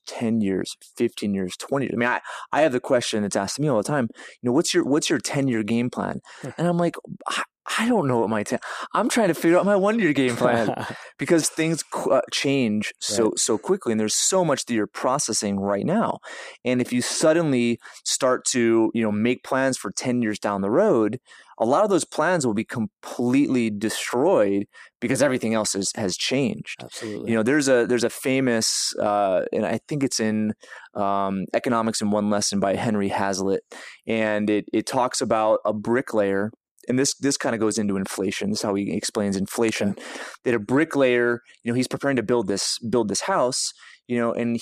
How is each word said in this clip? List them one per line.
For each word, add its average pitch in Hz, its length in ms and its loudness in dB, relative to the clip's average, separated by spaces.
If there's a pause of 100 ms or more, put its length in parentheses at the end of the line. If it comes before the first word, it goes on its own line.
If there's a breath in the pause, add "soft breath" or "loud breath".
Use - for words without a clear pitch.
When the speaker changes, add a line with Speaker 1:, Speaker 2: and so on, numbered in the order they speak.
Speaker 1:
ten 113 340 -2
years, 95 340 -2 (220)
fifteen 113 360 -2
years, 95 240 -4
twenty 139 280 -4
years. - 100 -4
I - 20 -2
mean, 120 120 2
I, 113 120 0 (300 loud breath)
I 139 100 2
have 156 100 4
the 123 80 0
question 117 420 0
that's 101 140 -2
asked 98 220 -2
to 135 40 -2
me 147 60 0
all 131 100 2
the 104 60 2
time, 139 240 -2 (340 loud breath)
you 123 80 -2
know, 120 40 2
"What's 160 200 2
your, 170 100 4
what's 147 260 2
your 151 100 0
ten-year 131 440 -2
game 117 260 0
plan?" - 320 -6 (200 loud breath)
Speaker 2:
Hmm. 139 160 -10
Speaker 1:
And 165 100 0
I'm 175 100 0
like, 170 180 0 (340)
"I, - 140 -4 (340)
I 226 100 0
don't 214 200 2
know 123 120 2
what 101 100 2
my 107 120 0
ten, - 180 -4 (340 loud breath)
I'm 208 140 2
trying 226 200 2
to 165 80 2
figure 170 220 4
out 165 80 4
my 202 100 4
one-year 196 380 2
game 127 220 2
plan 117 380 2 (280 loud breath)
Speaker 2:
<laughs> - 180 -16
Speaker 1:
because 151 280 4
things 160 360 -2
qu-, - 260 -6
uh, 135 120 4 (120)
change 120 640 0
so, 110 260 0
Speaker 2:
Right. - 140 0
Speaker 1:
so 113 200 0
quickly, 185 340 0
and 107 60 0
there's 107 160 0
so - 280 2
much 147 220 0
that 120 80 -4
you're 107 140 0
processing 110 720 -2
right 101 260 0
now." 175 320 0 (480 loud breath)
And 123 160 2
if 120 100 -4
you 123 120 0
suddenly 143 760 2 (260 loud breath)
start - 440 0
to, 113 480 4
you 113 80 0
know, 110 80 0
make 113 320 0
plans 131 340 0
for 101 140 -8
ten 123 320 -2
years 107 160 -2
down 101 220 -2
the 98 100 0
road, 127 480 2 (400 loud breath)
a 98 60 0
lot 143 180 4
of 208 80 2
those 175 140 2
plans 156 420 0
will 110 80 0
be 104 100 -2
completely 123 1040 0
destroyed 107 960 0 (340 loud breath)
because 120 220 0
everything 127 320 0
else 110 220 0
is, 98 200 -2
has 98 220 -2
changed. - 640 -2
Speaker 2:
Absolutely. 104 460 -8
Speaker 1:
You 113 80 2
know, 110 60 2
there's 135 260 2
a, 120 160 6
there's 113 180 2
a 113 60 2
famous, 131 920 0
uh, 101 440 2 (100)
and 107 100 0
I 104 240 -2
think 143 160 -4
it's - 160 0
in, 107 340 0 (420 loud breath)
um, 98 580 0
Economics 113 480 0
in 107 80 0
One 104 220 0
Lesson 101 280 0
by 98 160 2
Henry 107 340 0
Hazlitt, 98 520 -2 (460 loud breath)
and 107 420 0
it, 104 240 0
it 107 140 0
talks 127 340 -2
about 110 420 2
a 107 80 0
bricklayer, 107 800 0 (380)
and 123 100 0
this, 143 220 0
this 139 180 0
kinda 117 220 -2
goes 107 180 0
into 104 180 0
inflation. 98 540 -4
This 104 100 -4
is - 40 -6
how 104 100 0
he 101 220 -2
explains 101 420 -2
inflation. 110 540 0
Speaker 2:
Okay. - 120 -8 (420 loud breath)
Speaker 1:
That 127 100 2
a 113 40 2
bricklayer, 123 800 2 (220 soft breath)
you 117 80 -4
know, 117 40 0
he's 127 120 0
preparing 139 300 -2
to 117 60 0
build 117 240 0
this, - 320 -2 (100)
build 117 180 2
this 98 140 -2
house, 143 500 0 (360 loud breath)
you 120 100 -2
know, 117 160 0
and 117 280 -2